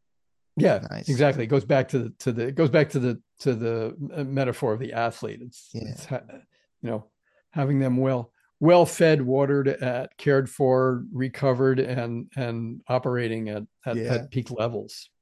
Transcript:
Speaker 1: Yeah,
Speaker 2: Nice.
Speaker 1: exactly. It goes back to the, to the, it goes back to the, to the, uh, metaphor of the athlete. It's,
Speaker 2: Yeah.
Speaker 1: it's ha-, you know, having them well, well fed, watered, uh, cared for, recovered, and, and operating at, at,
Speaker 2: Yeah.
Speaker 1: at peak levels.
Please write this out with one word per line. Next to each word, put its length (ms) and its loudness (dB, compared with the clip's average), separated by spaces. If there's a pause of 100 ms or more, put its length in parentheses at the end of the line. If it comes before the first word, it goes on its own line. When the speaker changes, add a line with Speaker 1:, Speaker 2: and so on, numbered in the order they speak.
(560)
Speaker 1:
Yeah, 340 2
Speaker 2:
Nice. 200 -6
Speaker 1:
exactly. 340 2
It 40 -6
goes 180 0
back 240 2
to 80 -2
the, 120 -4 (100)
to 120 -2
the, 160 -4
it 60 -8
goes 160 2
back 200 4
to 80 -4
the, 220 -2 (200)
to 140 0
the, 400 -4 (220)
uh, 80 -6
metaphor 480 -2
of 80 -4
the 140 -8
athlete. 480 -4
It's, 320 -20
Speaker 2:
Yeah. 160 -10
Speaker 1:
it's 160 -14
ha-, 160 -8 (600)
you 80 -8
know, 200 -8 (400)
having 300 0
them 180 0
well, 340 0 (280)
well 240 8
fed, 380 4
watered, 580 2
uh, 360 -4
cared 340 2
for, 640 2
recovered, 640 2
and, 560 -4
and 540 -6
operating 640 -2
at, 120 -6 (240)
at, 80 -4
Speaker 2:
Yeah. 200 -2
Speaker 1:
at 180 -4
peak 180 -4
levels. 600 -6 (120)